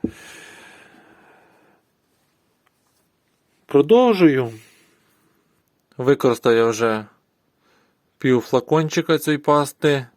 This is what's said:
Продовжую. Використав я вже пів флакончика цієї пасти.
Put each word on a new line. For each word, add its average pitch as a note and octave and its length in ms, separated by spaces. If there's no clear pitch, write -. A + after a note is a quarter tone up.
Продовжую. D#3 880
Використав B2+ 600
я A2+ 100
вже A2 400
пів B2+ 200
флакончика D#3+ 760
цієї D3+ 200
пасти. D3 680